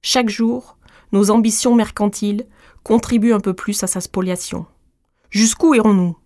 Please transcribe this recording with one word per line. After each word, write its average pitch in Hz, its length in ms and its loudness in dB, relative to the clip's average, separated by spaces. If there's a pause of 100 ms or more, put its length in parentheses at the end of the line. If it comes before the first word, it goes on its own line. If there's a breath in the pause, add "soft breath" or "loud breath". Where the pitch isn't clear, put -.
Chaque 247 280 0
jour, 233 480 -4 (340 soft breath)
nos 202 180 2
ambitions 226 460 2
mercantiles 208 720 -2 (360 soft breath)
contribuent 233 500 2
un 208 60 2
peu 196 140 -4
plus 202 300 -6
à 185 40 -4
sa 185 140 -6
spoliation. 180 640 -6 (640)
Jusqu'où 226 440 2
irons-nous ? 202 520 2